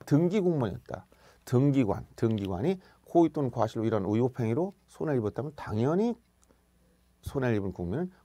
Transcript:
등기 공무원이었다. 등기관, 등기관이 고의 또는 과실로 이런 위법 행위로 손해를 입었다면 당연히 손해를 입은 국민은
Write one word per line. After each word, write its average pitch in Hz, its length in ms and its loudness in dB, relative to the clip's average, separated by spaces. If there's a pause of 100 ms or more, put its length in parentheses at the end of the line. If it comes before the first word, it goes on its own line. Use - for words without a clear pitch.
등기 170 340 2
공무원이었다. 147 640 -2 (400)
등기관, 123 600 2 (100)
등기관이 110 640 -2 (260)
고의 165 240 4
또는 143 200 -2
과실로 113 360 -2
이런 107 180 2 (100)
위법 123 260 0
행위로 127 340 -2 (140)
손해를 143 320 -2
입었다면 117 360 -4
당연히 165 600 0 (1040)
손해를 127 360 0
입은 98 160 -4
국민은 117 380 -4 (140)